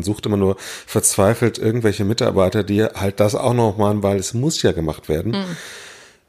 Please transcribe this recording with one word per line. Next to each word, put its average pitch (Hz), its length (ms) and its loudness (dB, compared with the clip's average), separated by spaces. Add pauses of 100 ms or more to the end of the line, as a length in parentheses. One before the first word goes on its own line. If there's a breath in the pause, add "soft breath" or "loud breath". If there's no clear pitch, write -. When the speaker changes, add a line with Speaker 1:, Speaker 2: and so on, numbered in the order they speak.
Speaker 1:
man - 20 -8
sucht 101 220 -4
immer 104 120 0
nur 95 180 2 (320 loud breath)
verzweifelt 107 720 2
irgendwelche 110 480 0
Mitarbeiter, 95 580 2
die 101 200 2
halt 101 360 -2
das 104 160 4
auch 123 180 0
noch 113 240 2
machen, 104 260 2
weil 98 140 2
es - 160 -4
muss 135 280 -2
ja 101 100 4
gemacht 80 380 -4
werden. 90 260 -2
Speaker 2:
Hm. 95 220 -6 (720 loud breath)